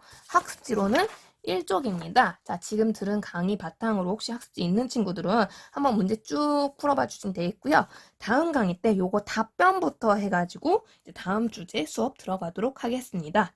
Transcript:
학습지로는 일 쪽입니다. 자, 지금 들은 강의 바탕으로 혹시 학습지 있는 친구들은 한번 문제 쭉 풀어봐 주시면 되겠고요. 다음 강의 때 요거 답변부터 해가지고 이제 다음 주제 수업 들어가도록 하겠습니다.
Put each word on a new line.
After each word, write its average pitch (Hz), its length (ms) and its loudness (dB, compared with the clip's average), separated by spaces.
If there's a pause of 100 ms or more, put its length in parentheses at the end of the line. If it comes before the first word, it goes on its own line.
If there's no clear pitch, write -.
(300)
학습지로는 254 800 0 (360)
일 359 220 -2
쪽입니다. 202 800 0
자, - 160 -6
지금 220 340 0
들은 208 280 -2
강의 190 360 -2
바탕으로 196 520 -2
혹시 214 220 -6
학습지 - 300 -10
있는 190 280 0
친구들은 190 560 0 (260)
한번 277 240 2
문제 202 260 0
쭉 294 560 0
풀어봐 277 300 0
주시면 - 260 -8
되겠고요. 180 540 0 (300)
다음 302 340 2
강의 202 300 0
때 220 160 4
요거 190 240 0
답변부터 311 920 2
해가지고 202 680 0 (160)
이제 - 120 -20
다음 214 360 -2
주제 214 360 -6
수업 - 320 -4
들어가도록 190 640 -4
하겠습니다. 208 720 -2